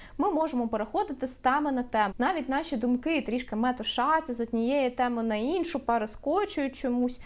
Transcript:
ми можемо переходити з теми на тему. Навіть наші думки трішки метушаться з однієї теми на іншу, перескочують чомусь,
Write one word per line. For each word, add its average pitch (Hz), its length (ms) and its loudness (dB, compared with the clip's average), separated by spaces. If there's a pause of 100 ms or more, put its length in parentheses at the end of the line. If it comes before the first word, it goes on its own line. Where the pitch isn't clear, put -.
(200)
ми 370 120 2
можемо 302 380 2
переходити 254 600 -2
з - 60 -8
теми 277 380 2
на 254 100 0
тему. 214 360 2
Навіть 294 300 0
наші 285 280 0
думки 247 460 2
трішки 240 340 -4
метушаться 247 800 0
з 226 60 -4
однієї 240 500 2
теми 240 320 0
на 226 140 0
іншу, 320 500 -2
перескочують 277 880 0
чомусь, 247 500 0